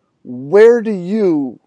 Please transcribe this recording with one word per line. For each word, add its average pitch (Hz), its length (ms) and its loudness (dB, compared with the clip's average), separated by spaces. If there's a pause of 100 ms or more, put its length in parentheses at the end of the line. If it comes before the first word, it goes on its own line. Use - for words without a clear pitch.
(240)
Where 196 580 2
do 214 100 -6
you, 175 760 -4